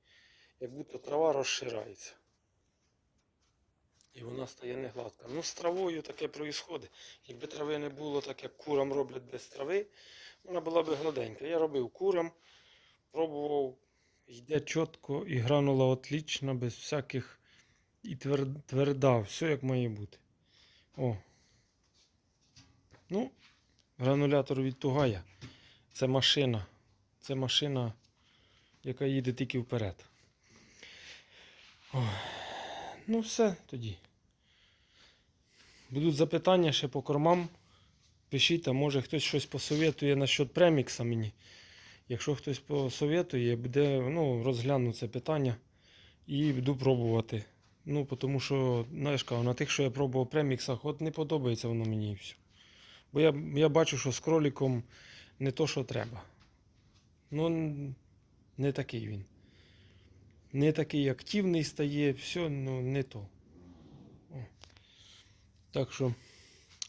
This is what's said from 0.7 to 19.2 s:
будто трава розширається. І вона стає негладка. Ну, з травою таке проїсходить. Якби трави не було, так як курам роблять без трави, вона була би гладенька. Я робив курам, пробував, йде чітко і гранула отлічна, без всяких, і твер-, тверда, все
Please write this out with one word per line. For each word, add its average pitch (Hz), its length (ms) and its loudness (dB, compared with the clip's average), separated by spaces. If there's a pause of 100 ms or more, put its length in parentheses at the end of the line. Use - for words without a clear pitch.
будто 135 260 -14
трава 151 340 2
розширається. 120 800 -4 (2000)
І 123 80 -18
вона 123 240 -10
стає 123 300 -12
негладка. 120 520 -10
Ну, 147 140 -6
з - 120 -6
травою 175 480 -4
таке 147 260 -8
проїсходить. 147 640 -8 (360)
Якби 123 200 -14
трави 151 320 -4
не 147 100 -6
було, 143 320 -6
так 139 220 -10
як 131 140 -14
курам 139 360 0
роблять 131 300 -2 (100)
без 123 140 -12
трави, 185 400 -4 (580)
вона 180 160 -6
була 165 220 2
би 156 120 0
гладенька. 135 520 -4
Я 165 120 -2
робив 143 300 0
курам, 175 420 0 (800)
пробував, 147 680 -2 (500)
йде 127 340 -2
чітко 156 680 -4
і 147 120 0
гранула 135 480 6
отлічна, 135 680 -2
без 120 200 -4
всяких, - 680 -6 (600)
і 180 140 -8
твер-, 139 500 -2
тверда, 135 520 4
все 135 320 -2